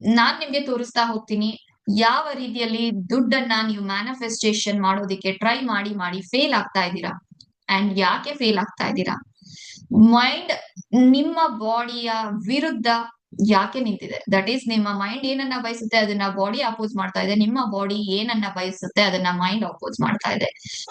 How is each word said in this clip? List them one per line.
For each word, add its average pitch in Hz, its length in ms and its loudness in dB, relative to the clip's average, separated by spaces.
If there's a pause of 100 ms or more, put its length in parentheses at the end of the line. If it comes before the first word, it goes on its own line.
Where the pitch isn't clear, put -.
ನಾನ್ 233 380 4
ನಿಮ್ಗೆ 285 200 -4
ತೋರಿಸ್ತಾ 240 460 -2
ಹೋಗ್ತೀನಿ 214 520 -2 (380)
ಯಾವ 247 380 2
ರೀತಿಯಲ್ಲಿ 233 560 -4 (200)
ದುಡ್ಡನ್ನ 240 420 2 (140)
ನೀವು 202 180 -4
ಮ್ಯಾನಿಫೆಸ್ಟೇಷನ್ 214 960 -2
ಮಾಡೋದಿಕ್ಕೆ 190 500 0
ಟ್ರೈ 226 280 0
ಮಾಡಿ 214 340 -2
ಮಾಡಿ 185 280 -6
ಫೇಲ್ 277 300 0
ಆಗ್ತಾ 190 320 0
ಇದ್ದೀರಾ, 175 440 -6 (500)
and 190 200 0
ಯಾಕೆ 262 360 0
ಫೇಲ್ 220 240 0
ಆಗ್ತಾ - 280 -4
ಇದ್ದೀರಾ, - 360 -4 (680)
ಮೈಂಡ್ 240 600 6 (580)
ನಿಮ್ಮ 302 360 4
ಬಾಡಿಯ 233 640 -4 (360)
ವಿರುದ್ಧ 262 400 0 (600)
ಯಾಕೆ 214 320 4
ನಿಂತಿದೆ. - 500 -4
That 190 200 2
is, 262 180 -2
ನಿಮ್ಮ 220 200 2
ಮೈಂಡ್ 208 380 -4
ಏನನ್ನ 262 320 -2
ಬಯಸುತ್ತೆ 226 400 -2
ಅದನ್ನ 202 240 2 (140)
ಬಾಡಿ 208 260 -2
ಅಪೋಸ್ 220 340 -4
ಮಾಡ್ತಾ 190 240 -2
ಇದೆ, 190 140 0
ನಿಮ್ಮ 214 380 2
ಬಾಡಿ 196 220 -2
ಏನನ್ನ 214 500 -2 (120)
ಬಯಸುತ್ತೆ 185 460 -2
ಅದನ್ನ 185 280 2
ಮೈಂಡ್ 185 340 0
ಅಪೋಸ್ - 360 -8
ಮಾಡ್ತಾ - 300 0
ಇದೆ. 202 160 -2 (440)